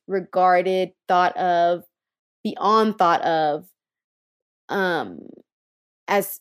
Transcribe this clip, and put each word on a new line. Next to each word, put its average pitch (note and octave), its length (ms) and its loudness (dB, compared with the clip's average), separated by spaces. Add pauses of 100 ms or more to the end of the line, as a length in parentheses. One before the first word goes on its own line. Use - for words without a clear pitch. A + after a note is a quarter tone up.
regarded, F#3 840 0 (140)
thought F3+ 300 0
of, F3 480 0 (580)
beyond G#3+ 560 0
thought E3+ 240 2
of, D#3 460 -2 (1000)
um, D#3+ 520 -4 (880)
as, G3 320 -2